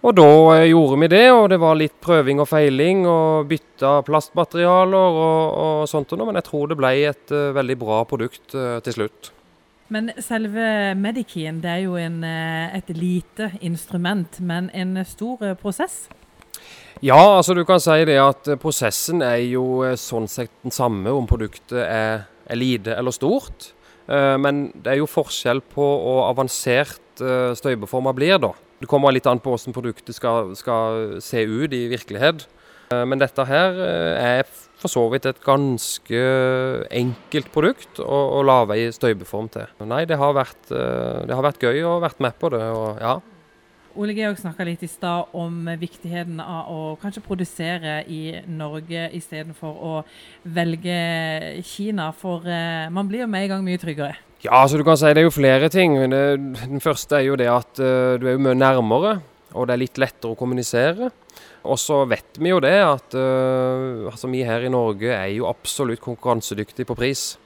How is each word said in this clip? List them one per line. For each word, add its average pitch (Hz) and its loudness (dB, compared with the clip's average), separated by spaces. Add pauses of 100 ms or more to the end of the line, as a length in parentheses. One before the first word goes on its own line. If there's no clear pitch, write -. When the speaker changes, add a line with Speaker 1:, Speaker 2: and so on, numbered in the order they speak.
Speaker 1:
Og 240 4
da, 160 10
eh, 160 8
gjorde 151 6
vi 165 4
det, 214 8
og 220 8
det 185 4
var 160 4
litt 156 -2
prøving 143 4
og 147 2
feiling, 156 2
og 156 2
bytta 143 0
plastmaterialer 175 2
og, 160 2
og 156 0
sånt 147 -4
og - -6
noe, 226 -2
men 202 -4
jeg 170 -6
tror 147 -4
det 156 -4
ble 131 2 (180)
et, - -8
eh, 143 -2
veldig 131 -2
bra 110 0
produkt, 120 -8
eh, 123 -6
til 127 -6
slutt. 110 -8 (580)
Speaker 2:
Men 220 -6
selve 220 -2
Medikeyen, 190 -6
det 175 -4
er 180 -4
jo 180 -4
en, 165 -6
eh, 165 -6
et 185 -10
lite 180 -4 (120)
instrument, 175 -6
men 180 -6
en 185 -6
stor, 233 -10
eh, 196 -4
prosess. - -8 (920)
Speaker 1:
Ja, 165 10
altså 180 4
du 175 0
kan 180 4
si 160 4
det 151 4
at, 139 4
eh, 143 0
prosessen 151 -2
er 120 2
jo, 127 0
eh, 127 0
sånn 113 -6
sett - -8 (100)
den 127 -8
samme 110 -2
om 131 -2
produktet 117 -4
er, 110 -2 (200)
er 117 -6
lite 117 -2
eller 123 -4
stort. - -4 (360)
Eh, 139 2
men 143 -2
det - -12
er 139 0
jo 151 -2
forskjell 131 -2 (120)
på 143 0
hvor 127 0
avansert, 131 -2 (180)
eh, 127 -2
støybeformer 127 -4
blir 160 2
da. 110 0 (260)
Det - -14
kommer 139 4
litt 127 0
an 123 2
på 135 -6
hvordan 117 -8
produktet 117 -10
skal, 113 -2
skal 110 -4
se 113 -2
ut 135 -4
i 120 -4
virkelighet. 127 -2 (460)
Eh, 123 0
men 135 -2
dette 127 0
her, 170 2
eh, 123 -2
er 135 0 (320)
for - -6
så 117 0
vidt 131 -4
et 131 -4
ganske 135 -2 (720)
enkelt 123 -4
produkt 170 -2
å, 139 -2 (180)
å 139 2
lage 120 4
i 117 -2
støybeform 107 -4
til. 107 -12 (160)
Nei, 117 -4
det 165 -4
har 143 2
vært, - -6
eh, 62 -4
det - -6
har 131 -4
vært 143 -2
gøy 127 0
å 170 -2
vært - -6
med 127 -4
på 165 -4
det, 110 -4
og 110 -6
ja. 120 -2 (800)
Speaker 2:
Ole 208 -4
Georg 208 -4
snakket 175 -8
litt 170 -8
i 165 -12
stad 175 -6
om 170 -8
viktigheten 170 -10
av 165 -12
å 156 -10
kanskje 202 -12
produsere 165 -8
i 160 -12
Norge 160 -10
i 170 -12
stedet 156 -14
for 156 -12
å 156 -8 (400)
velge 170 -4
Kina, 196 -6
for, 175 -8
eh, 165 -6
man 196 -4
blir 233 -6
jo 226 -4
med 190 -2
en 196 -4
gang 190 -4
mye 180 -4
tryggere. 147 -8 (240)
Speaker 1:
Ja, 127 8
så 147 0
du 147 0
kan 160 6
si 156 6
det 147 8
er - 8
jo 170 4
flere 135 4
ting, 175 4
men 131 2
det, 139 2 (320)
den 139 -6
første 147 -2
er 139 2
jo 135 0
det 120 2
at, 120 0
eh, 127 2
du 127 -2
er 127 0
jo 135 0
mye 131 4
nærmere, 131 2 (340)
og 123 -2
det 123 0
er 123 0
litt 127 -6
lettere 123 -4
å - -20
kommunisere. 127 -2 (560)
Og 131 -2
så 139 0
vet - -6
vi 160 -2
jo 180 2
det 147 2
at, 143 0
eh, 131 -2
altså, 120 -10
vi 127 -2
her 117 -2
i 127 -4
Norge 113 -2
er 98 -4
jo 107 -4
absolutt 120 -6
konkurransedyktige 117 -6
på 120 -6
pris. 127 -6